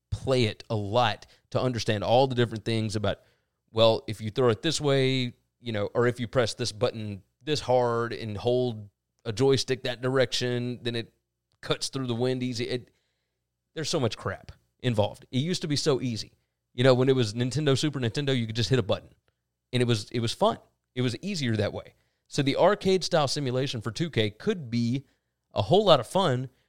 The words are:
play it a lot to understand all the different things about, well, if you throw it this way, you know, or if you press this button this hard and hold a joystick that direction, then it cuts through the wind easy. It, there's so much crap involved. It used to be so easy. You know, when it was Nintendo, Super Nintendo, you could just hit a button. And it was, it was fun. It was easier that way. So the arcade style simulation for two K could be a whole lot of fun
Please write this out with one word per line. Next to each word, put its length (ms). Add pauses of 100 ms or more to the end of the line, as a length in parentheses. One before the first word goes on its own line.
(120)
play 320
it 260
a 60
lot 500 (260)
to 80
understand 440
all 240
the 80
different 300
things 300
about, 220 (540)
well, 360
if 140
you 80
throw 200
it 120
this 180
way, 540 (260)
you 120
know, 220
or 140
if 120
you 80
press 260
this 180
button 520 (200)
this 160
hard 540
and 240
hold 500 (380)
a 80
joystick 500
that 180
direction, 840
then 120
it 160 (500)
cuts 280
through 180
the 80
wind 280
easy. 220
It, 260 (840)
there's 160
so 100
much 160
crap 360 (320)
involved. 480
It 80
used 240
to 40
be 80
so 240
easy. 340 (420)
You 80
know, 100
when 160
it 60
was 180
Nintendo, 420
Super 240
Nintendo, 380
you 80
could 100
just 140
hit 80
a 60
button. 260 (640)
And 80
it 60
was, 240
it 80
was 120
fun. 280 (340)
It 80
was 220
easier 320
that 180
way. 220 (320)
So 140
the 160
arcade 460
style 240
simulation 540
for 100
two 180
K 220
could 400
be 340 (480)
a 80
whole 240
lot 140
of 80
fun 420 (200)